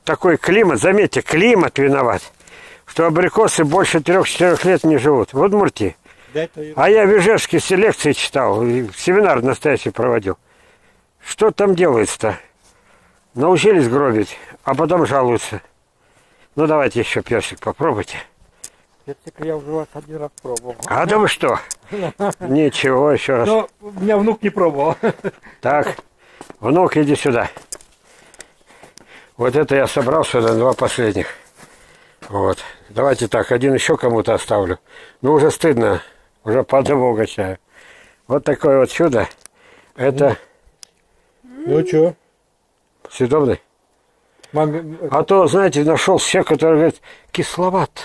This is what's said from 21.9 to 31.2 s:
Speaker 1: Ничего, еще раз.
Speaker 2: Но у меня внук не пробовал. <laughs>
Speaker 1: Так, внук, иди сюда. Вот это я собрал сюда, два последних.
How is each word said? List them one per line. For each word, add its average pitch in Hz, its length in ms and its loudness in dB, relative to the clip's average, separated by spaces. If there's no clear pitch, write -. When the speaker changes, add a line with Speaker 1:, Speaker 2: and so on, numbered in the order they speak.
Speaker 1:
Ничего, 143 720 0
еще 131 260 -2
раз. 120 100 0
Speaker 2:
Но 214 220 0
у 208 80 -18
меня 202 280 -2
внук 214 260 -2
не 202 80 0
пробовал. 156 440 0
<laughs> - 320 -20
Speaker 1:
Так, 143 340 -2
внук, 156 360 2
иди 147 200 2
сюда. 117 340 -2
Вот 120 180 0
это 139 200 0
я 131 120 2
собрал 143 380 0
сюда, 117 280 0
два 117 200 2
последних. 110 540 -2